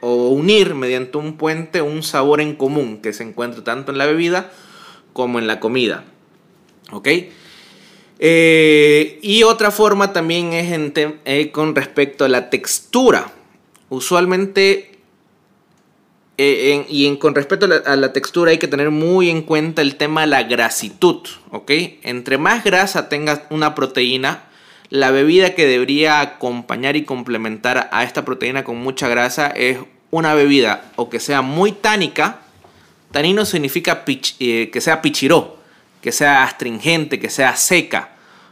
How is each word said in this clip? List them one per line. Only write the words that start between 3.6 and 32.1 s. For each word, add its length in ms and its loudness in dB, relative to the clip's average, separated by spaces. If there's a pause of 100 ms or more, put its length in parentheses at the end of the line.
tanto 300 -6
en 60 -6
la 80 0
bebida 440 -2 (640)
como 260 -4
en 80 -4
la 140 -2
comida, 440 -2 (880)
¿ok? 160 -8 (1120)
Eh, 1000 4
y 220 4
otra 260 4
forma 420 2
también 400 -2
es 200 -2
en 200 -4
tem-, 320 -2
eh, 260 -2
con 240 -2
respecto 500 -2
a 40 4
la 220 0
textura. 840 0 (580)
Usualmente, 1080 0 (1400)
eh, 360 2
en, 160 -2
y 180 0
en, 100 0
con 180 2
respecto 320 0
a 20 4
la, 80 4
a 200 0
la 160 2
textura 380 0
hay 80 4
que 100 -2
tener 220 -2
muy 400 2
en 120 -2
cuenta 400 -2
el 140 -2
tema 260 -2
de 40 2
la 160 2
grasitud, 800 0 (300)
¿ok? 200 -10 (320)
Entre 360 -4
más 260 0
grasa 440 0
tenga 420 -4
una 240 -2
proteína, 680 -2 (460)
la 200 0
bebida 440 4
que 120 2
debería 540 2
acompañar 760 -4
y 80 -2
complementar 880 -4
a 120 0
esta 200 -6
proteína 400 -6
con 140 -10
mucha 280 -6
grasa 420 0
es 300 -2 (320)
una 240 0
bebida 640 2
o 120 -4
que 120 -8
sea 220 -2
muy 300 0
tánica. 680 -2 (720)